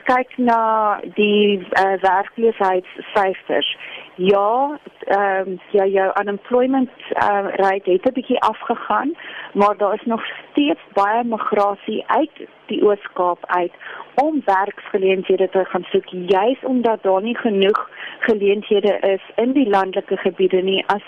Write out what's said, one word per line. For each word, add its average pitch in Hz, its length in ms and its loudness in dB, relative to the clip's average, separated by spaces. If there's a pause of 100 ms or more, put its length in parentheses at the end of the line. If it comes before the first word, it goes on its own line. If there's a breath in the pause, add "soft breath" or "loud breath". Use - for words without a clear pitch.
kyk 254 340 -2
na 220 600 2 (160)
die, 208 560 2
eh, 190 300 0
werkloosheidssyfers. 190 1800 -2 (380 loud breath)
Ja, 208 640 0 (260)
ehm, 190 520 0 (140)
ja, 196 140 4
jou 190 260 2 (100)
unemployment, 247 680 0 (200)
eh, 202 360 0 (100)
rate 196 360 0
het 185 140 2
'n 254 80 0
bietjie - 260 -2
afgegaan, 220 760 -2 (380 loud breath)
maar 202 240 2
daar 202 160 0
is - 120 -6
nog 226 180 -2 (280)
steeds 294 280 0 (140)
baie 208 300 2
migrasie 208 840 -2
uit 294 400 -2 (180)
die - 180 -4
Oos-Kaap 196 640 0
uit 180 260 -2 (440 loud breath)
om 302 300 2
werksgeleenthede 190 1040 0
te 185 160 0
gaan 180 260 -4
soek, 190 160 0
juis 190 560 0
omdat 240 400 0
daar 190 180 2
nie 233 160 -4
genoeg 196 520 0 (300 loud breath)
geleenthede 202 800 2
is 196 220 0 (140)
in 240 180 0
die 262 160 2
landelike 190 480 0
gebiede 185 440 0
nie, 190 260 0
as 202 200 -2